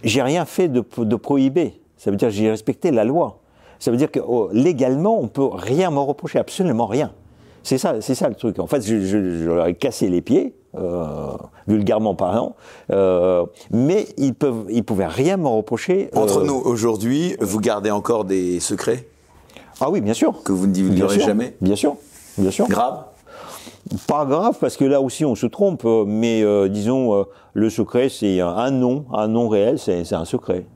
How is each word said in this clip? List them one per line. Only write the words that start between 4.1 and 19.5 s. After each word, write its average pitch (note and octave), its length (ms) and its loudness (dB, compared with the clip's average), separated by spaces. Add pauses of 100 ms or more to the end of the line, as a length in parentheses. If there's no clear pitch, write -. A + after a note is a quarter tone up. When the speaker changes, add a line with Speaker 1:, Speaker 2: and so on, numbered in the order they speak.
Speaker 1:
que, C#3 140 -2
oh, A#2 280 0
légalement, C#3+ 680 2
on C3 80 -4
peut C3+ 240 0
rien D3 400 -2
me C#3 80 0
reprocher, C#3 400 -2
absolument A#2+ 460 -2
rien. A#2 260 -2 (520)
C'est C3 140 0
ça, D3+ 220 0
c'est B2+ 160 -4
ça D3 140 -2
le G#2+ 60 -6
truc. A2 240 -4
En F2 80 -2
fait, C#3+ 140 0
je, G#2 200 0
je, F#2+ 380 0
je E2 100 -2
leur E2+ 180 2
ai F2 60 0
cassé A2+ 340 -2
les F2+ 140 2
pieds, - 340 0 (220)
euh, E3+ 260 -4 (640)
vulgairement G#2+ 480 2
parlant, G2 400 -2 (380)
euh, F#2 520 4 (260)
mais C#3+ 440 2
ils C3+ 200 0
peuvent, A2+ 340 -2
ils A2+ 160 0
pouvaient G2 200 0
rien C3 300 0
me E3 140 0
reprocher, A#2 680 -2
Speaker 2:
Entre G2+ 240 2
Speaker 1:
euh, - 60 2
Speaker 2:
nous, C3+ 180 -2
aujourd'hui, A#2+ 760 0
vous G#2 180 -2
gardez G#2 320 0
encore G#2+ 320 0
des F2+ 380 -2
secrets ? G#2+ 440 -4 (760)